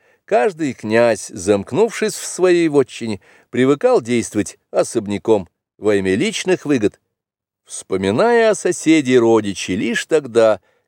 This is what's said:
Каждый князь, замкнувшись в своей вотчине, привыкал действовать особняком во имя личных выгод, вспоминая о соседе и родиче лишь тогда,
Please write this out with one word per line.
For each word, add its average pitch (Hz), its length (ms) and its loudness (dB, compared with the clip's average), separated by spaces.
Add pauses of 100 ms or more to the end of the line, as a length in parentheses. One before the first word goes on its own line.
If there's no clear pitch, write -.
(240)
Каждый 180 480 -2
князь, 113 560 0
замкнувшись 135 840 -2
в - 100 -12
своей 175 440 2
вотчине, 120 520 -2 (300)
привыкал 143 500 2
действовать 113 580 -4 (120)
особняком 104 800 -2 (280)
во 104 200 0
имя 95 180 0
личных 180 520 -2
выгод, 123 340 -2 (640)
вспоминая 196 840 -2
о 202 40 2
соседе 151 600 0
и 123 40 8
родиче 107 580 0
лишь - 300 -4
тогда, 113 540 2 (280)